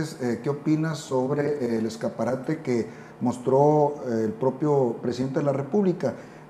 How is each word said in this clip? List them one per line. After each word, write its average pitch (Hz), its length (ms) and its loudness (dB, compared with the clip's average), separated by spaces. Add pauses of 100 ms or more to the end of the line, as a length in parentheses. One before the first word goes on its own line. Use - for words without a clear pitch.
(200)
eh, 120 220 -2
¿qué 147 80 -2
opinas 156 480 0
sobre, 139 500 0
eh, 117 300 0
el 110 80 0
escaparate 127 720 -4
que 117 260 0 (340)
mostró, 143 720 4 (120)
eh, 113 180 0
el 107 80 0
propio 131 680 2
presidente 131 400 -2
de 143 60 0
la 143 60 4
República, 160 600 0 (360)